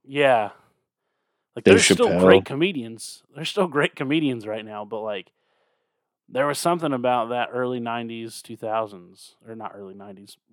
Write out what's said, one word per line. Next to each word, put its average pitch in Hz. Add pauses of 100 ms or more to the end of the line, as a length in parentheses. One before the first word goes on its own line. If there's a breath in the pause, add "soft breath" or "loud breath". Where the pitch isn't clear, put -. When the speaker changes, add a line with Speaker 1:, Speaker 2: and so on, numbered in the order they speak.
Speaker 1:
yeah. 135 (1040)
Like, 117
Speaker 2:
Dave 95
Speaker 1:
there's -
still 92
great 92
Speaker 2:
Chappelle. -
Speaker 1:
comedians. 135 (120)
There's 156
still 196
great 147
comedians 135
right 107
now, 107
but, 107
like, 104 (960)
there 135
was 143
something 165
about 123
that 120
early 123
nineties, 117
two 113
thousands, 104 (120)
or 113
not 107
early 98
nineties, 101 (160)